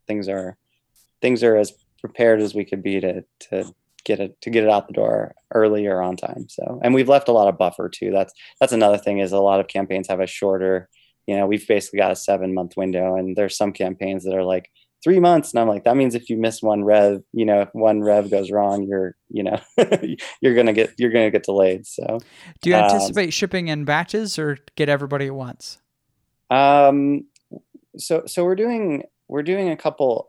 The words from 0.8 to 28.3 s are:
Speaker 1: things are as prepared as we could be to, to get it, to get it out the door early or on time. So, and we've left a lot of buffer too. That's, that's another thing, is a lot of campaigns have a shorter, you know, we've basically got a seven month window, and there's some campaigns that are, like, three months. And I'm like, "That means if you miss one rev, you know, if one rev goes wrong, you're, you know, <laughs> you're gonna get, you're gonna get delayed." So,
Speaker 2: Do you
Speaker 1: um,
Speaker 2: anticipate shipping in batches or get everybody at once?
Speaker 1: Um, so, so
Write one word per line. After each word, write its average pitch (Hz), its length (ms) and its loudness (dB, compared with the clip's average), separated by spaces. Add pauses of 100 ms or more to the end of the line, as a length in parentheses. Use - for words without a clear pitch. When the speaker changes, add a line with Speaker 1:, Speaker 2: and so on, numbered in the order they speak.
Speaker 1:
things 123 220 0
are 113 140 6
as 104 160 2 (260)
prepared 113 420 2
as 104 140 -4
we 104 100 -4
could 98 180 -8
be 98 180 -2
to, 92 240 -6 (260)
to 92 240 -6 (300)
get 98 160 -2
it, 95 220 -10
to 113 80 -10
get 113 140 2
it 107 60 4
out 101 160 2
the - 80 -16
door - 400 -2 (200)
early 107 320 2
or 92 160 -2
on 90 140 -4
time. - 320 -10
So, - 340 -10
and 120 100 2
we've 127 160 2
left 139 200 4
a 123 40 4
lot 104 160 6
of 90 80 0
buffer 90 320 -2
too. 98 220 -8
That's, 98 220 0 (260)
that's 135 140 2
another 104 260 4
thing, 101 200 -2
is 95 140 -2
a 98 80 2
lot 98 200 4
of 95 80 -2
campaigns 95 400 -6
have 92 120 -2
a 92 60 -2
shorter, 92 600 -2 (380)
you 98 100 -4
know, 98 100 0
we've 104 220 -2
basically 101 300 -2
got 95 120 2
a 95 60 -4
seven 92 380 -2
month 90 220 -8
window, 92 380 -2
and 92 220 -6
there's 101 200 -2
some 101 160 -2
campaigns 95 520 -6
that 95 100 -4
are, 95 80 0
like, 92 260 -2 (360)
three 180 160 4
months. 175 320 4
And 120 80 0
I'm 117 80 2
like, 104 160 0
"That 123 120 4
means 131 180 0
if 117 160 -8
you 113 80 -4
miss 113 240 -2
one 104 200 0
rev, 101 400 4 (100)
you 117 120 0
know, 104 160 4
if 98 120 -2
one 107 280 2
rev 104 300 2
goes 98 200 -2
wrong, 101 340 0
you're, 95 320 -4 (120)
you 107 160 -6
know, 92 160 -4 (160)
<laughs> - 640 -2
you're 127 140 4
gonna 117 180 4
get, 110 260 0
you're 120 120 0
gonna 110 200 2
get 98 140 0
delayed." 98 420 0
So, - 320 -8 (440)
Speaker 2:
Do 175 80 0
you 180 60 4
Speaker 1:
um, - 80 6
Speaker 2:
anticipate 190 480 0
shipping 180 360 -4
in 151 160 -6
batches 170 540 -4
or 147 200 -4 (180)
get 147 120 0
everybody 139 380 -2
at 135 80 -8
once? 127 440 -16 (720)
Speaker 1:
Um, 143 760 4 (720)
so, - 300 -4
so 180 180 -4